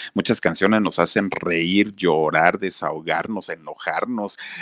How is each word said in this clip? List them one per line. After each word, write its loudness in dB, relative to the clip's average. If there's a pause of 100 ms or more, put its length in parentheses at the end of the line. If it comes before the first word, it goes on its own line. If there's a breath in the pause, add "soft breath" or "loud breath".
(140 loud breath)
Muchas 0
canciones 2
nos -2
hacen 0
reír, 2
llorar, 4
desahogarnos, -4
enojarnos, -6 (240 loud breath)